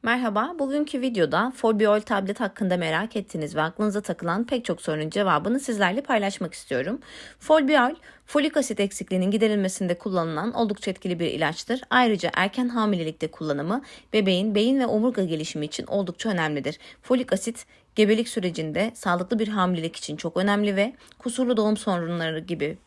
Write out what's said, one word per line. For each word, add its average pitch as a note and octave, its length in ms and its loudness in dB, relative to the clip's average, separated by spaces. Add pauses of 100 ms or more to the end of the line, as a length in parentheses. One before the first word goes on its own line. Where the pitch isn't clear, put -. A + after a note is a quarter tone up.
Merhaba, A#3+ 540 0
bugünkü C#4 420 -2
videoda G#3+ 540 2
Folbiol G#3+ 440 4
tablet G3+ 400 -2
hakkında F#3+ 380 0
merak E3+ 380 -2
ettiğiniz F3 400 -6
ve D#3 60 0
aklınıza G3+ 400 -2
takılan F3+ 440 -2
pek A#3+ 200 -2
çok - 160 -4
sorunun D#3 280 -4
cevabını F#3+ 500 2
sizlerle G#3+ 420 0
paylaşmak G3+ 520 -2
istiyorum. C#3+ 460 -4 (400)
Folbiol, D4 560 4 (300)
folik D4 320 2
asit B3 220 0
eksikliğinin F#3+ 520 0
giderilmesinde G3 680 2
kullanılan F3 560 -2
oldukça G#3 380 -2
etkili F3+ 280 -4
bir E3+ 120 0
ilaçtır. D#3+ 580 -4
Ayrıca A3 460 2
erken A#3+ 340 0
hamilelikte F#3+ 580 -2
kullanımı D#3 540 -4 (320)
bebeğin G3 420 2
beyin A#3+ 240 4
ve B3+ 60 2
omurga A3 380 2
gelişimi D#3 420 -2
için - 200 -8
oldukça F#3+ 440 -2
önemlidir. D3+ 500 -2 (220)
Folik B3 320 2
asit, A3+ 320 -4 (300)
gebelik A3 340 4
sürecinde E3+ 680 -2
sağlıklı F3+ 440 -2
bir G#3+ 80 0
hamilelik F3+ 480 0
için - 220 -8
çok E3 200 -4
önemli G3+ 380 2
ve G3+ 180 2 (260)
kusurlu B3 380 0
doğum G#3+ 200 2
sorunları E3+ 640 -2
gibi D#3+ 480 -4